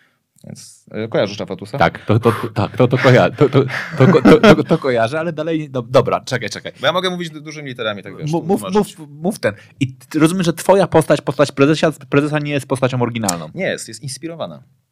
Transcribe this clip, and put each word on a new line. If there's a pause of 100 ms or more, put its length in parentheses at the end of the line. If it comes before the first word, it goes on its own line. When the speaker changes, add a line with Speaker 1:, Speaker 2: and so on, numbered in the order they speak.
(440)
Speaker 1:
Więc,
e,
kojarzysz
Rafatusa?
Speaker 2:
Tak,
to,
to,
to,
tak,
to,
to
koja-,
to,
to, (340)
to,
to, (180)
to,
to,
to
kojarzę,
ale
dalej,
do-,
dobra,
czekaj,
czekaj.
Speaker 1:
Bo
ja
mogę
mówić
du-,
dużymi
literami,
tak
wiesz,
Speaker 2:
Mów,
mów,
Speaker 1:
tłumaczyć.
Speaker 2:
mów,
mów
ten. (260)
I
ty
rozumiem,
że
twoja
postać,
postać
prezesa, (180)
prezesa
nie
jest
postacią
oryginalną.
Speaker 1:
Nie
jest,
jest
inspirowana. (300)